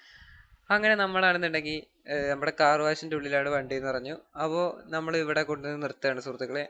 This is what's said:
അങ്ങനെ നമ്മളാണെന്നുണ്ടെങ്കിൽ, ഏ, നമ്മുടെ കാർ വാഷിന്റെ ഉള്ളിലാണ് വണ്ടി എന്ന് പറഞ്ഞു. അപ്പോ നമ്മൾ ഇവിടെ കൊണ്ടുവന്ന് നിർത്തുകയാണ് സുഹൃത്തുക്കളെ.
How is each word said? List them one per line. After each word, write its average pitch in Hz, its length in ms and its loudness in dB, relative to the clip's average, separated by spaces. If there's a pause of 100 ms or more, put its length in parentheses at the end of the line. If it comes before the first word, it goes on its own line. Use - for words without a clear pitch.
(720)
അങ്ങനെ 214 240 4
നമ്മളാണെന്നുണ്ടെങ്കിൽ, 175 880 2 (260)
ഏ, 143 200 -2
നമ്മുടെ 143 320 -2
കാർ 151 200 6
വാഷിന്റെ 156 360 -2
ഉള്ളിലാണ് 143 320 0
വണ്ടി 135 260 -2
എന്ന് 135 140 -4
പറഞ്ഞു. 131 280 -4 (220)
അപ്പോ 160 460 -2
നമ്മൾ 160 320 -4
ഇവിടെ 151 260 0
കൊണ്ടുവന്ന് 147 400 -6
നിർത്തുകയാണ് 131 380 -2
സുഹൃത്തുക്കളെ. 131 500 -6